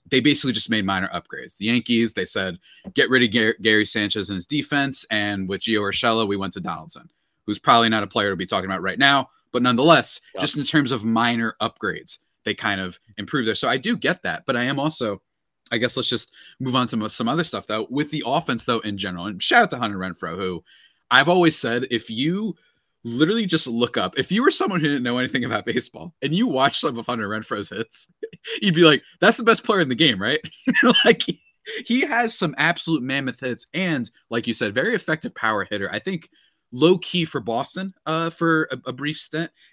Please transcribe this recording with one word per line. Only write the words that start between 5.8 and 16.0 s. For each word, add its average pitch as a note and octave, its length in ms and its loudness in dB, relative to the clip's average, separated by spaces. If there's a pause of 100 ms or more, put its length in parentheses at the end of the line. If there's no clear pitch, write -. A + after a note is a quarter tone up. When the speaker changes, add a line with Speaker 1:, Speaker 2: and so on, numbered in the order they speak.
Speaker 1:
Urshela, A2 440 2
we G2+ 120 0
went F#2+ 160 -4
to G2 80 -8
Donaldson, E2 480 -10 (360)
who's G#2 140 -4
probably A#2 300 6
not A2 140 0
a G2+ 40 -6
player G2+ 220 0
to F#2+ 80 -2
be F#2 80 -4
talking F#2+ 240 -4
about F#2+ 120 -4
right F#2 160 -4
now. C#3 300 4 (240)
But B2 100 0
nonetheless, B2+ 600 4 (120)
Speaker 2:
Yeah. F#2+ 60 -8
Speaker 1:
just - 160 -2
in D3 80 -2
terms C#3+ 300 2
of A2 100 -2
minor A2+ 580 0
upgrades, G#2+ 580 -4 (260)
they G#2+ 80 -2
kind G2+ 260 -2
of F#2 180 -6 (200)
improved A2 320 -2
there. G#2+ 60 0
So C3 120 -2
I A#2+ 80 2
do G3+ 220 -2
get - 260 -2
that. E2+ 220 -6
But C3 100 0
I A#2+ 80 0
am C3+ 160 -2
also, B2+ 420 -2 (480)
I A#2 100 -2
guess A#2+ 180 -2
let's B2+ 100 -2